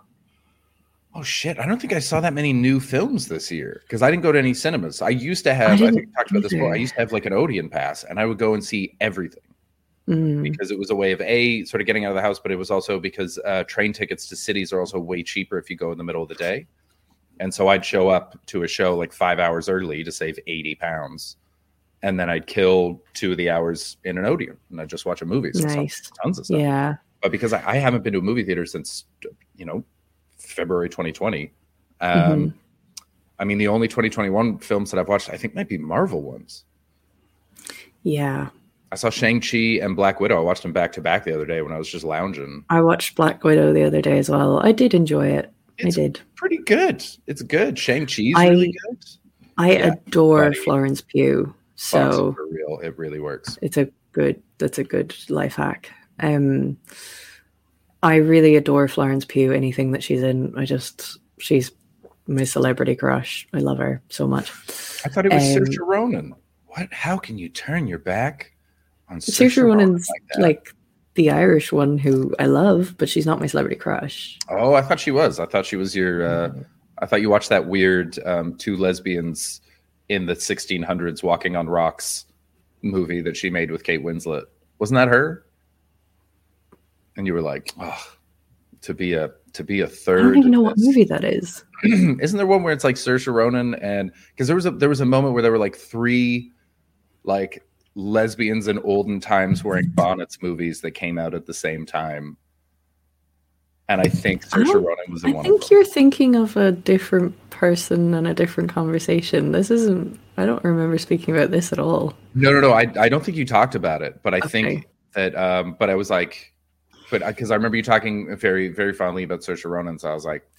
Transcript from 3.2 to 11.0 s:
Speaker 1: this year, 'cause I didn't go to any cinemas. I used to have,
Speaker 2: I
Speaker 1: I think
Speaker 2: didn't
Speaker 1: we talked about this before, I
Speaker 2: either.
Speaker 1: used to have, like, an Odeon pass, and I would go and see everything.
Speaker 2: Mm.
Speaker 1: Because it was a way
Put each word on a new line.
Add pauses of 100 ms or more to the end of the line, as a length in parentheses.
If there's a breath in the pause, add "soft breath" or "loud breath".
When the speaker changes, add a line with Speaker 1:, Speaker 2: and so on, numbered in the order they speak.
Speaker 1:
this
year,
'cause
I
didn't
go
to
any
cinemas.
I
used
to
have,
Speaker 2:
I
Speaker 1:
I
think
Speaker 2:
didn't
Speaker 1:
we
talked
about
this
before,
I
Speaker 2:
either.
Speaker 1:
used
to
have,
like,
an
Odeon
pass,
and
I
would
go
and
see
everything. (640)
Speaker 2:
Mm.
Speaker 1:
Because
it
was
a
way